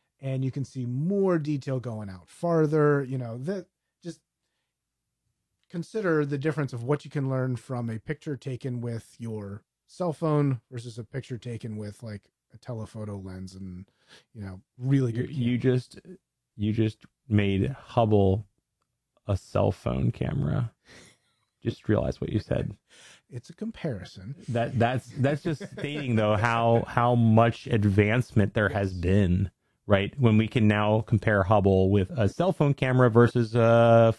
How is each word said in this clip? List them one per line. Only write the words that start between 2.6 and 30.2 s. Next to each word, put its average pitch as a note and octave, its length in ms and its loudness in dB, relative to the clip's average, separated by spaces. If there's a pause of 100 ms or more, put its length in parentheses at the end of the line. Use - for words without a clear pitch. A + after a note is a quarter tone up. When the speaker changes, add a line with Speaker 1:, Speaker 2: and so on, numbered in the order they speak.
Speaker 1:
you C3 100 -6
know, A#2+ 220 -8
that, F3 260 -8 (380)
just E3 160 -14 (1500)
consider E3+ 560 -2
the C#3+ 120 -4
difference C#3+ 360 -2
of A#2 100 -8
what C#3+ 220 -2
you D3 60 -18
can C3+ 180 -2
learn C3 260 -2
from A#2+ 340 -6
a A2+ 100 -6
picture D3+ 380 -8
taken B2 440 -8
with A#2 360 -10
your G#2+ 460 -10 (240)
cell F3 260 -4
phone D3 480 0 (100)
versus A#2+ 260 -12
a A#2+ 60 -10
picture C3 340 -10
taken A2+ 400 -10
with, G#2 260 -12
like, G#2+ 260 -14 (240)
a - 40 -20
telephoto G#2+ 600 -12
lens F#2 380 -12
and, F#2 300 -14 (480)
you A2+ 80 -14
know, F#2+ 200 -12 (160)
really C3 340 0
Speaker 2:
You, A2+ 120 -4
Speaker 1:
good - 120 -10
Speaker 2:
you B2 240 0
Speaker 1:
camera. B2+ 180 2
Speaker 2:
just, - 220 -8 (560)
you G#2+ 160 -2
just A2 280 -2 (280)
made G2+ 440 2
Hubble G#2 720 2 (840)
a G2+ 80 -2
cell G2 360 0
phone - 400 -2
camera. - 600 -4 (920)
Just - 240 -6
realize G#2 340 0
what - 100 -6
you G#2+ 80 -2
said. - 360 -4 (540)
Speaker 1:
It's - 200 -16
a E3 40 -20
comparison. A#2+ 840 -12 (140)
Speaker 2:
That, A#2 280 -4
that's, A#2+ 300 0 (100)
that's C#3+ 240 0
just E3 300 -6
Speaker 1:
<laughs> - 80 -16
Speaker 2:
stating, C#3+ 360 -4
though, G#2+ 200 2
how, A#2 520 2
how B2 280 0
much A#2 520 4
advancement G#2 840 2
there G#2 160 2
has G2 240 -2
Speaker 1:
Yes. F2+ 80 -8
Speaker 2:
been, F#2 500 2 (360)
right? G2+ 320 2
When A2+ 180 6